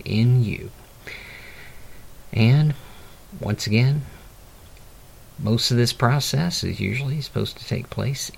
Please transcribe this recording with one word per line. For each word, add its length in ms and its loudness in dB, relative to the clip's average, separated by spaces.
in 380 4
you. 300 -4
And 420 6
once 300 -4
again, 380 2
most 320 0
of 60 4
this 160 4
process 720 2
is 160 -4
usually 400 -2
supposed 380 -4
to 60 -16
take 260 -6
place 480 -4